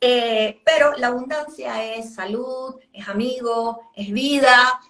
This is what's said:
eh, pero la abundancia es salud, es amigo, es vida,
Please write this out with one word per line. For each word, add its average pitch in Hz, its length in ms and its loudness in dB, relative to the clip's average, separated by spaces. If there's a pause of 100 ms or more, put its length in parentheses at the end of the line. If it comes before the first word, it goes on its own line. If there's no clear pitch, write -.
eh, 233 600 2
pero 294 320 4
la 247 120 0
abundancia 254 720 -6 (100)
es 226 220 -12
salud, 254 640 -8 (140)
es 202 160 -16
amigo, 233 880 -4
es 202 160 -10
vida, 262 800 4